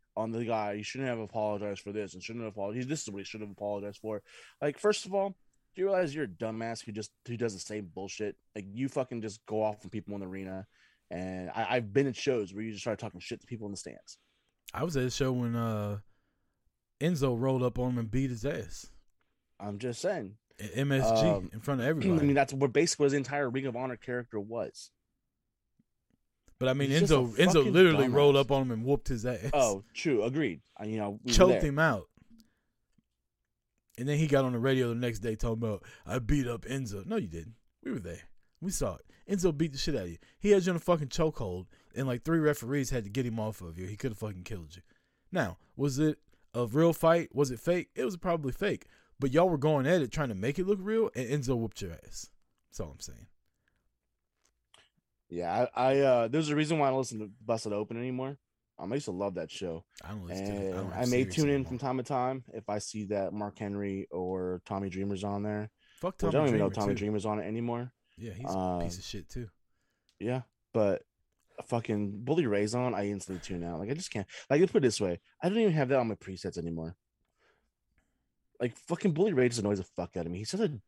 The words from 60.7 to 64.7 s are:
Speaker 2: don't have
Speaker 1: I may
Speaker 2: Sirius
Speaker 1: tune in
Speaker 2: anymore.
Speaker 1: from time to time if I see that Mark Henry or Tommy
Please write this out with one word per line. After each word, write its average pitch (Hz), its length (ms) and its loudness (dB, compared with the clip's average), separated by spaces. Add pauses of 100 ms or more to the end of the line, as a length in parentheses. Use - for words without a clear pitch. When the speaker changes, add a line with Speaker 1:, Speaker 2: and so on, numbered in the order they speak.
Speaker 2:
don't 95 160 -4
have 113 100 -4
Speaker 1:
I 123 40 2
may 123 40 2 (120)
Speaker 2:
Sirius 95 140 -2
Speaker 1:
tune 156 100 4
in 143 100 4
Speaker 2:
anymore. 135 140 -2
Speaker 1:
from 127 100 -6
time 131 180 -2
to 127 60 -4
time 131 400 -2 (100)
if 107 160 -10
I 104 100 -2
see 107 260 -8
that 98 280 -2
Mark 104 240 -6
Henry 101 540 -4
or 90 540 -4
Tommy 98 240 -4